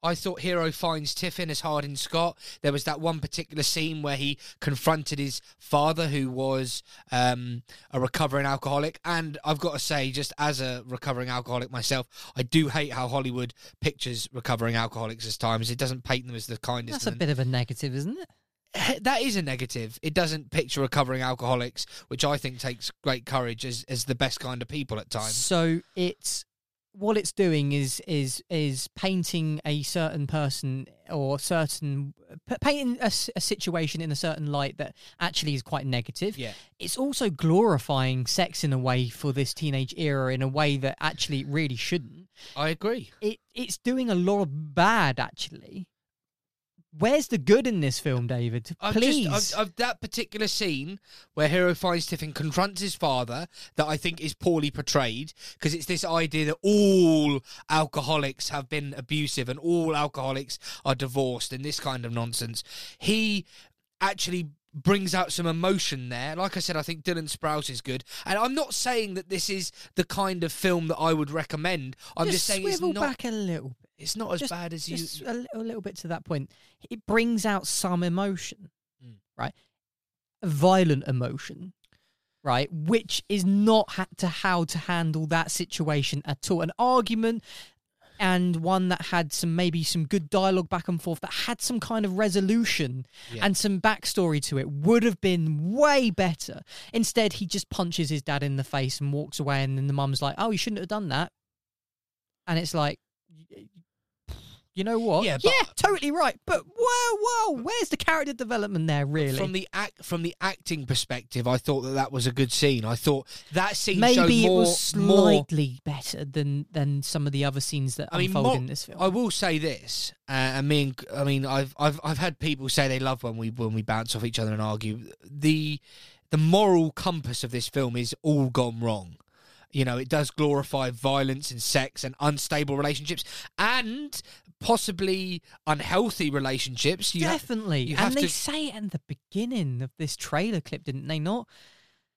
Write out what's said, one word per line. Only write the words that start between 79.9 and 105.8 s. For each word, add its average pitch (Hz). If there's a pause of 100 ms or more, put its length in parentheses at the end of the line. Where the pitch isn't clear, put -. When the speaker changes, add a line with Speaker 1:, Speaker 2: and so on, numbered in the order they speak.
Speaker 2:
Violent 165
emotion, 131 (720)
right? 131
Which 175
is 196
not 208
ha-, 185 (100)
to 185
how 175
to 165
handle 160
that 165
situation 147
at -
all. 170
An 165
argument, 226 (760)
and 180
one 180
that 180
had 170
some, 165
maybe 170
some 160
good 165
dialogue 190
back 175
and 175
forth, 165
that - (120)
had 233
some 240
kind 220
of 185
resolution 190 (260)
Speaker 1:
Yeah. 117
Speaker 2:
and 196
some 196
backstory 175
to 139
it, 135
would 160
have 226
been 165
way 277
better. 175 (300)
Instead, 226
he -
just 180
punches 170
his 147
dad 143
in 143
the 135
face 131
and 143
walks 147
away, 139
and 135
then 135
the 139
mum's 139
like, 139
"Oh, 226
you 214
shouldn't 208
have 180
done 208
that." 139 (1160)
And 170
it's 165
like, 147 (560)
y-, - (1040)
you 190
know 226
what? 208
Speaker 1:
Yeah, -
but 370
Speaker 2:
Yeah, 508
totally 311